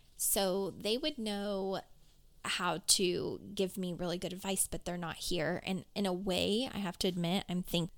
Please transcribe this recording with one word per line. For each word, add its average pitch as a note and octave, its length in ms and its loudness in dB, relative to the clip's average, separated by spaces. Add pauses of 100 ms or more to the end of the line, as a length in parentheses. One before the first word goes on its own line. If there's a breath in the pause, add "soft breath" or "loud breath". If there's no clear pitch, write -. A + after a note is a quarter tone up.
(160 loud breath)
So G3 640 2
they G#3+ 180 2
would D4+ 220 -2
know G3+ 640 -2 (600)
how F3 440 0
to - 520 4 (140)
give F#3+ 240 -2
me F3+ 160 -2
really E3+ 240 -2
good F3+ 160 -6
advice, F#3+ 380 -2
but E3 140 -6
they're F3 120 -4
not E3 200 -6
here. E3+ 480 0
And F#3+ 280 -4
in G3+ 120 0
a F#3 80 2
way, F#3+ 600 2
I - 60 -4
have F#3 200 -4
to - 80 2
admit, F3+ 400 2
I'm F3+ 140 0
thank-, E3+ 360 0